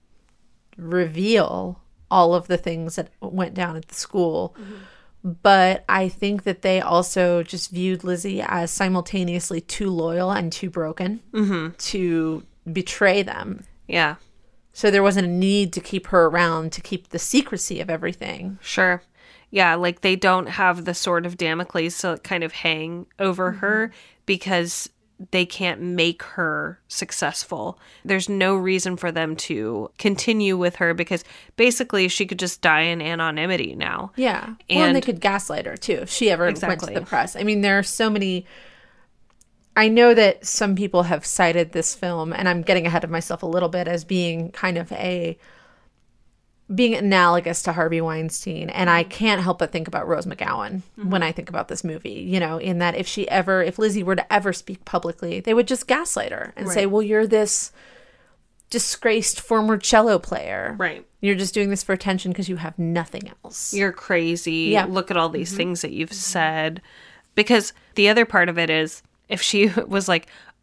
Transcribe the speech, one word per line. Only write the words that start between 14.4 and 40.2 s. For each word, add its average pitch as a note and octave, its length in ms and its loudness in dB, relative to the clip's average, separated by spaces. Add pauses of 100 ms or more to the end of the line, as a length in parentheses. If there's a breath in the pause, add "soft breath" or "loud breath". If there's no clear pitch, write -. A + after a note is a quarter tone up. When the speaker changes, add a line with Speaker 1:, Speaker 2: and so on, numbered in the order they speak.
Speaker 1:
So - 180 2
there G3 120 6
wasn't G3 240 4
a F3 40 0
need F#3+ 420 2
to F#3 80 -6
keep - 280 -6
her E3+ 180 6
around D#3+ 460 0
to - 80 -10
keep - 280 -8
the E3+ 100 -8
secrecy - 640 -2
of F#3+ 100 -6
everything. F3+ 720 -8
Speaker 2:
Sure. F3+ 400 0 (480 soft breath)
Yeah, F3+ 260 4
like, F3 240 -2
they F#3+ 160 2
don't F#3 320 2
have F3 360 0
the F3 100 -4
sword F3 300 -2
of F3 140 -8
Damocles E3+ 640 -2
to E3+ 240 -4
kind F3 200 -4
of D#3+ 80 -6
hang E3 540 -4 (120)
over F#3 320 0
Speaker 1:
Mm-hmm. F3+ 100 -8
Speaker 2:
her G#3+ 320 -2 (340 loud breath)
because F3+ 640 -2 (400)
they F3+ 160 0
can't F3 340 -6
make E3+ 440 -2
her D#3 540 -6 (100)
successful. - 920 -6 (260 soft breath)
There's F#3 240 -2
no G3 260 2
reason F#3 440 -2
for F3 120 -4
them D#3+ 260 -4
to A2 600 -6
continue G3+ 640 0
with F3 180 0
her E3+ 160 0
because E3+ 320 -4 (320 loud breath)
basically A#3 520 2
she F#3 180 -2
could F3+ 120 -8
just F3+ 220 -4
die D#3 220 4
in E3+ 180 0
anonymity E3 760 -2
now. - 400 -6
Speaker 1:
Yeah. B3 260 0 (260)
Well, F3+ 160 4
and C4 100 6
they C4+ 40 4
Speaker 2:
And C4 60 -2
Speaker 1:
could F3 160 -2
gaslight G3 440 -2
her, - 120 -10
too, - 260 -4
if F3 80 -10
she - 200 2
ever E3+ 140 2
went F#3 140 0
to F#3 80 -4
Speaker 2:
Exactly. E3+ 280 -4
Speaker 1:
the F3 60 -2
press. E3 340 -2
I - 100 -6
mean, G#3 180 0
there G3 160 4
are G3 40 2
so A3 280 0
many, F#3+ 340 -2 (1300 loud breath)
I A3 140 6
know A#3+ 240 10
that G#3+ 320 6